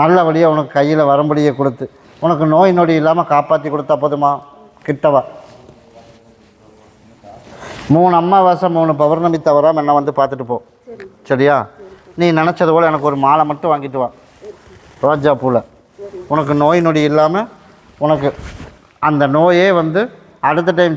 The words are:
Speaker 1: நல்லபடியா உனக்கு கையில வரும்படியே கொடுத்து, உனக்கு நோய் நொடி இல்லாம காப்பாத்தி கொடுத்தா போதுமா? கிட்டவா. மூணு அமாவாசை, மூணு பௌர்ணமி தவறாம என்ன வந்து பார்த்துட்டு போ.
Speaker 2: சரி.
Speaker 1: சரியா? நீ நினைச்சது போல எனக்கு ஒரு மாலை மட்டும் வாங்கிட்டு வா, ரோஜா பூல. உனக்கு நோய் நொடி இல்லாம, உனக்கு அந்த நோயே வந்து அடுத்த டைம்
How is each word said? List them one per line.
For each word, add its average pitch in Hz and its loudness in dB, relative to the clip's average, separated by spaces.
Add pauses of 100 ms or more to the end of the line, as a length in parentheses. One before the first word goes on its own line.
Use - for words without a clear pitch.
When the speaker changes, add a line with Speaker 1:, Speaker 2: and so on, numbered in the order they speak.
Speaker 1:
நல்லபடியா 165 2
உனக்கு 147 -4
கையில 151 2
வரும்படியே 147 0
கொடுத்து, 135 -4 (400)
உனக்கு 160 0
நோய் 180 4
நொடி 165 2
இல்லாம 160 0
காப்பாத்தி 147 0
கொடுத்தா 147 -4
போதுமா? 143 -2 (560)
கிட்டவா. 143 0 (2750)
மூணு 175 4
அமாவாசை, 180 2
மூணு 160 2
பௌர்ணமி 160 0 (100)
தவறாம 151 2
என்ன 147 0
வந்து 143 -2
பார்த்துட்டு 131 -2
போ. 120 -4 (300)
Speaker 2:
சரி. - -20 (240)
Speaker 1:
சரியா? 139 2 (640)
நீ 175 2 (120)
நினைச்சது 170 0
போல 165 4
எனக்கு 147 -2
ஒரு 139 -4
மாலை 147 2
மட்டும் 151 -4
வாங்கிட்டு 139 -6
வா, 123 -4 (1000)
ரோஜா 147 2 (100)
பூல. 127 0 (720)
உனக்கு 147 -2
நோய் 170 2
நொடி 156 0
இல்லாம, 156 0 (600)
உனக்கு 143 0 (800)
அந்த 143 2 (100)
நோயே 175 2 (120)
வந்து 160 -2 (480)
அடுத்த 170 0
டைம் 170 0